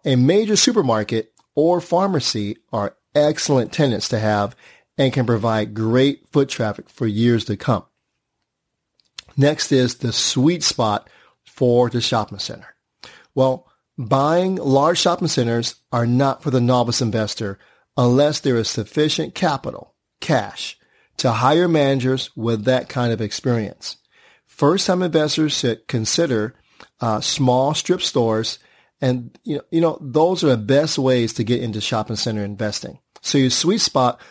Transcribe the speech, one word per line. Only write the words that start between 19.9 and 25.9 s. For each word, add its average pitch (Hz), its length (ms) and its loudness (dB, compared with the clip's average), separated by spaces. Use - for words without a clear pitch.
cash, - 580 -4
to 123 140 0
hire 143 360 2
managers 135 640 0
with 113 300 -4
that 127 240 0
kind 120 240 -2
of 110 80 -4
experience. 113 760 -4
First-time 180 560 0
investors 156 540 0
should 117 300 -4
consider, 113 680 -2